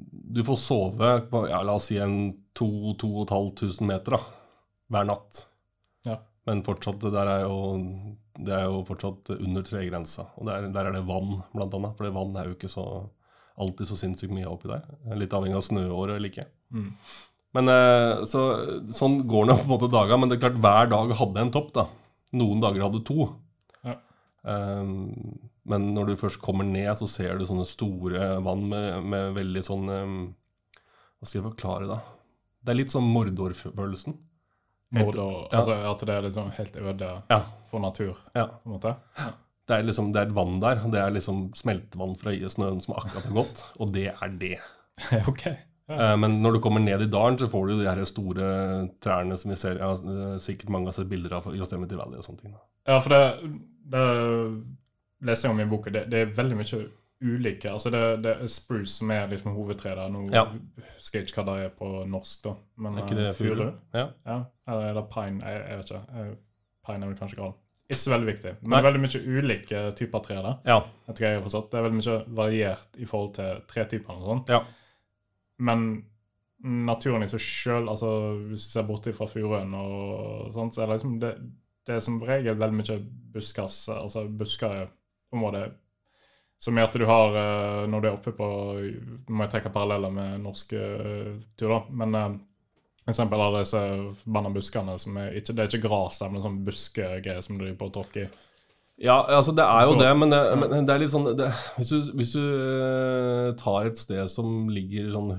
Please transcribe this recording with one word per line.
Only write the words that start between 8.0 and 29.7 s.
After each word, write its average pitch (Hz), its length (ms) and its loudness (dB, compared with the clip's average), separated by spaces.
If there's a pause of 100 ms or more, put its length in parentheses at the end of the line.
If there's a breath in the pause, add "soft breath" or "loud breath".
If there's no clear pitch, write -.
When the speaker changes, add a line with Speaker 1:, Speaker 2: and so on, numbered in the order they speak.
Speaker 1:
det 98 240 -4
er 95 100 0
jo 95 180 -2
fortsatt 95 520 -8
under 92 280 -4
tre-grensa, 87 640 -8 (120)
og 110 120 -10
der, 101 240 -6
der 98 160 -2
er 95 80 -4
det 95 80 -4
vann, 95 320 -4 (160)
blant 98 240 -4
annet, 101 200 -6
for 104 100 -6
det 95 80 -6
vann 95 200 -4
er 87 140 -6
jo 90 80 -10
ikke 95 140 -10
så, 95 160 -8 (680 soft breath)
alltid 95 340 -4
så 92 80 -6
sinnssykt 92 340 -6
mye 92 160 -6
oppi 87 220 -10
der. 151 160 -8 (280)
Litt 101 220 -2
avhengig 95 220 0
av 95 80 -4
snøåret 95 500 -2
eller 101 140 -6
ikke. - 160 -12 (240)
Speaker 2:
Mm. 107 180 -6 (640 loud breath)
Speaker 1:
Men, 127 160 4
eh, 120 560 8
så, 131 160 0 (460)
sånn 135 320 2 (100)
går 110 220 8
det 143 80 10
på 143 80 0
en 135 80 4
måte 120 180 2
dagen, 113 260 6
men 127 120 6
det 123 80 2
er 127 80 2
klart, 123 100 2
hver 110 320 8
dag 113 240 4
hadde 104 300 2
en 123 100 0
topp, 147 200 0
da. 110 120 2 (480 loud breath)
Noen 110 300 4
dager 98 180 2
hadde 107 240 0
to. 143 220 2 (580)
Speaker 2:
Ja. 120 80 -6 (500 soft breath)
Speaker 1:
Ehm, 101 520 -4 (720)
men 101 240 2
når 101 160 0
du 101 80 0
først - 240 -4
kommer 98 240 0
ned, 98 320 0
så 110 100 -6
ser 92 300 -4
du 95 80 -4
sånne 92 240 -2
store 92 640 -2 (100)
vann 95 260 -2
med, 101 380 -4
med 98 320 -2
veldig 95 260 -2
sånn, 95 300 -4